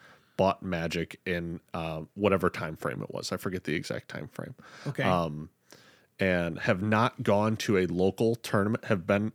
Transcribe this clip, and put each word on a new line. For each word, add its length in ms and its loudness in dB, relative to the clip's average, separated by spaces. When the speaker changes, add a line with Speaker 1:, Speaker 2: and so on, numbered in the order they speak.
Speaker 1:
bought 260 2
Magic 640 -4
in, 360 -4
uh, 280 -6
whatever 340 4
time 260 -6
frame 260 -6
it 120 -10
was. 180 -6
I 60 -4
forget 260 -6
the 120 -4
exact 340 -6
time 240 -10
frame. 220 -12
Speaker 2:
Okay. 180 -4
Speaker 1:
Um, 460 0
and 380 2
have 220 2
not 420 2
gone 320 4
to 220 2
a 100 4
local 480 2
tournament, 500 0
have 220 0
been 280 2